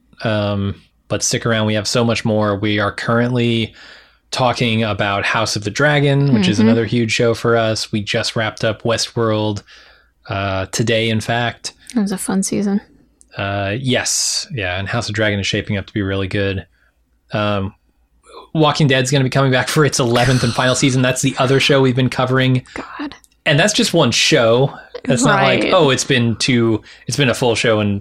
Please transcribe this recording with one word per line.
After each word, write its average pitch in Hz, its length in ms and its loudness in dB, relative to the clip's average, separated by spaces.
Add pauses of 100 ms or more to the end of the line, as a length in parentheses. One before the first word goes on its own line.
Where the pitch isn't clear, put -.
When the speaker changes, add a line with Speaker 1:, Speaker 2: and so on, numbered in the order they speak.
(240)
Speaker 1:
Um, 101 560 -2 (280)
but 104 160 -4
stick - 220 -2
around, 110 200 0
we 107 80 0
have 104 140 -2
so 120 180 0
much 113 180 0
more. 107 340 2
We 104 220 0
are 101 120 0
currently 120 840 0 (560)
talking 120 540 0
about 101 420 -2
House 113 300 -2
of 104 80 -6
the 104 80 -6
Dragon, 143 640 2
which 208 140 2
is 175 120 0
Speaker 2:
Mm-hmm. 220 80 4
Speaker 1:
another 117 180 2
huge 113 260 -2
show 117 220 2
for 117 240 0
us. 110 340 -2
We 107 100 -2
just 107 340 -4
wrapped 107 280 -4
up 110 200 -2
Westworld, 107 800 -2 (640)
uh, 98 380 -4
today, 113 420 0
in 110 120 0
fact. 117 520 -4 (220)
Speaker 2:
It 240 40 0
was 202 120 -2
a 208 60 -6
fun 196 260 -4
season. 208 360 -2 (580)
Speaker 1:
Uh, 101 420 -2
yes. - 760 -2
Yeah, 92 260 -4
and 95 80 -6
House 117 220 -4
of 104 60 -6
Dragon 104 240 0
is 95 80 -2
shaping 104 300 -2
up 95 100 -6
to - 60 -20
be 107 80 -2
really 98 260 -2
good. 98 380 -2 (680)
Um, 104 420 -2 (800)
Walking 151 340 2
Dead's 131 240 2
gonna 139 120 2
be 127 60 0
coming 135 220 2
back 123 160 0
for 156 180 2
its - 140 0
eleventh 123 440 2
and 117 100 0
final 127 220 2
season. 131 260 2
That's 127 220 0
the 127 160 0
other 135 200 4
show 135 220 4
we've 127 140 2
been 127 140 2
covering. 131 560 0 (100)
Speaker 2:
God. - 400 -10 (300)
Speaker 1:
And 151 140 2
that's 208 140 2
just 226 200 -2
one 147 180 4
show. 127 640 2 (300)
That's 254 220 0
not 202 180 4
like, 190 200 2
Speaker 2:
Right. - 100 0
Speaker 1:
"Oh, 143 160 4
it's 131 160 0
been 120 320 0
two, 117 440 2 (260)
it's 123 100 -6
been 139 120 2
a 110 40 2
full 117 220 0
show 110 260 2
and 101 200 0